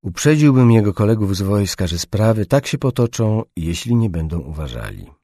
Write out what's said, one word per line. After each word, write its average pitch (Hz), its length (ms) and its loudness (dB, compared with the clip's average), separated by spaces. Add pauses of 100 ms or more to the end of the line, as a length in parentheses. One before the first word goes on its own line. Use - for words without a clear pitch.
uprzedziłbym 135 680 4
jego 104 220 4
kolegów 104 420 0
z 95 60 -6
wojska, 98 460 -2
że 85 120 -4
sprawy 107 460 0
tak 139 220 0
się 143 100 -6
potoczą, 117 680 -2 (120)
jeśli 85 400 -4
nie 113 140 2
będą 80 300 -4
uważali. 60 720 -12 (120)